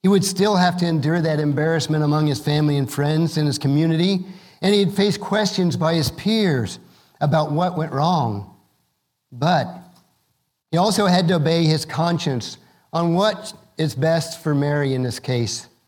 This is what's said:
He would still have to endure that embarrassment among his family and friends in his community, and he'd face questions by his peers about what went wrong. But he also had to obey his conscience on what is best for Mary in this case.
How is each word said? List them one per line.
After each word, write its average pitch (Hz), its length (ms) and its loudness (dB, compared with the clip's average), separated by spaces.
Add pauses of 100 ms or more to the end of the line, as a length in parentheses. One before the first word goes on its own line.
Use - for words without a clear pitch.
He 185 40 2
would 196 180 4
still 202 300 0
have 180 220 2
to 175 100 0
endure 160 340 0
that 156 180 0
embarrassment 151 640 0
among 151 220 2
his 143 140 0
family 147 380 0
and 135 120 -2
friends 156 480 0
in 151 80 0
his 139 140 -2
community, 165 680 0 (360)
and 196 120 2
he'd 202 220 2
face 196 200 2
questions 190 640 -2
by 156 160 2
his 156 160 0
peers 185 720 -2 (400)
about 147 320 0
what 175 260 -2
went 156 140 -4
wrong. 135 580 0 (840)
But 143 360 0 (1040)
he 165 60 0
also 202 280 2
had 180 220 4
to 180 80 2
obey 165 300 2
his 156 200 2
conscience 156 720 -2 (340)
on 170 220 0
what 196 400 -2 (240)
is 156 160 -2
best 160 460 -2
for 151 160 -2
Mary 143 400 0
in 127 80 -2
this 120 160 -4
case. 120 480 -4 (200)